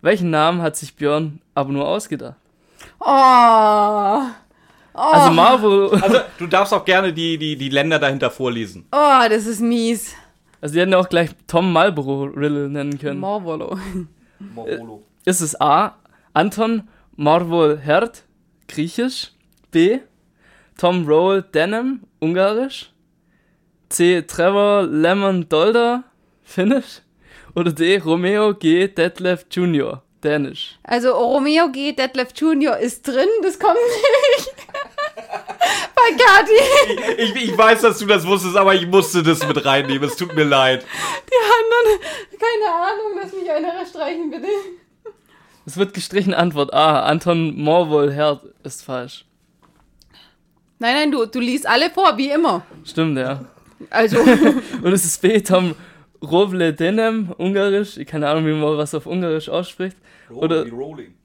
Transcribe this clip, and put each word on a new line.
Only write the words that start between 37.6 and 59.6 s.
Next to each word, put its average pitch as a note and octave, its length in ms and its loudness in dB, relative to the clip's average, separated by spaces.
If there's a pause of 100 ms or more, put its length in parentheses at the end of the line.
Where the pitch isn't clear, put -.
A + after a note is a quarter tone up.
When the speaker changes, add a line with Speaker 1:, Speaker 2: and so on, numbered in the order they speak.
Speaker 3:
dass A3 180 2
du G#3+ 60 -8
das G3 200 2
wusstest, F#3 300 -2
aber G3 180 4
ich F3 140 0
musste F3+ 340 2
das D#3 260 2
mit D3 180 -2
reinnehmen. C3+ 440 0
Es - 60 -8
tut F3 200 -8
mir D#3 100 2
leid. C3 380 2 (440)
Speaker 2:
Die C5 80 -2
anderen, A4+ 720 2 (300)
keine G#4+ 340 -2
Ahnung, G4+ 480 -4
lass F#4+ 120 -12
mich F#4 180 -8
eine E4+ 360 -6
streichen, D#4+ 440 -8
bitte. D#4+ 160 -10 (1160)
Speaker 1:
Es D3 120 -14
wird G3 160 -4
gestrichen, F#3 400 -4
Antwort D3 400 -2
A, D3+ 300 2
Anton E3 520 -2
Morvol D3+ 560 0
Herd D3 300 -2 (220)
ist - 200 -16
falsch. B2+ 420 -12 (1500)
Speaker 2:
Nein, A#3+ 160 0
nein, D4 160 0
du, B3+ 160 0
du A#3+ 120 -8
liest B3 280 -4
alle C#4 240 2
vor, F4+ 260 2
wie C4+ 140 -4
immer. C#4+ 320 0 (200)
Speaker 1:
Stimmt, D#3+ 340 -4
ja. C3 240 -6 (500)
Speaker 2:
Also. A3+ 280 2
Speaker 1:
<laughs> C4 640 4
Und F3+ 120 0
es G3 120 0
ist - 160 -6
B, A3 200 2
Tom F#3 340 0 (480)
Rovle E3+ 500 0
Denem, G#3+ 640 -2
ungarisch. G3 600 -2
Ich C#3+ 100 -12
keine D3+ 200 -6
Ahnung, D#3+ 200 0
wie D#3 60 0
man D3+ 240 -2
was D3 180 -6
auf D3+ 100 -8
Ungarisch E3 440 -6
ausspricht. F#3 480 -8 (340)